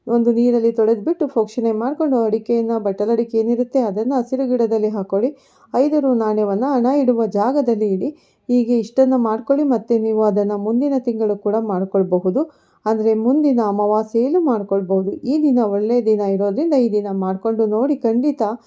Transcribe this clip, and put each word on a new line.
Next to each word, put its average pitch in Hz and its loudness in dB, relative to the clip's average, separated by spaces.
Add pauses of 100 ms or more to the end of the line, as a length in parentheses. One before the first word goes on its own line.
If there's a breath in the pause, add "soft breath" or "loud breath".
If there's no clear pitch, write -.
ಒಂದು 233 2
ನೀರಲ್ಲಿ 233 2
ತೊಳೆದ್ಬಿಟ್ಟು 226 0
ಪ್ರೋಕ್ಷಣೆ 226 -2
ಮಾಡ್ಕೊಂಡು 262 -2
ಅಡಿಕೆಯನ್ನ, 226 -2
ಬಟ್ಟಲಡಿಕೆ 220 -2
ಏನಿರುತ್ತೆ 240 0
ಅದನ್ನ 226 -2
ಹಸಿರು 247 -2
ಗಿಡದಲ್ಲಿ 226 0
ಹಾಕೊಳ್ಳಿ. 214 -2 (400 soft breath)
ಐದು 294 2
ರು 269 2
ನಾಣ್ಯವನ್ನ 214 0
ಹಣ 254 0
ಇಡುವ 247 2
ಜಾಗದಲ್ಲಿ 214 0
ಇಡಿ. 196 -2 (400 soft breath)
ಹೀಗೆ 240 2
ಇಷ್ಟನ್ನ 262 2
ಮಾಡ್ಕೊಳ್ಳಿ. 233 0
ಮತ್ತೆ 240 0
ನೀವು 220 0
ಅದನ್ನ 208 0
ಮುಂದಿನ 233 0
ತಿಂಗಳು 220 -2
ಕೂಡ 208 -2
ಮಾಡ್ಕೊಳ್ಬಹುದು. 190 0 (420 soft breath)
ಅಂದ್ರೆ 220 0
ಮುಂದಿನ 254 2
ಅಮಾವಾಸ್ಯೆಯಲ್ಲೂ 220 0
ಮಾಡ್ಕೊಳ್ಬಹುದು. 196 0
ಈ 294 -2
ದಿನ 269 4
ಒಳ್ಳೆಯ 214 0
ದಿನ 214 2
ಇರೋದ್ರಿಂದ 202 0
ಈ 240 2
ದಿನ 208 -2
ಮಾಡ್ಕೊಂಡು 196 -2
ನೋಡಿ, 233 0
ಖಂಡಿತ 247 0 (260 soft breath)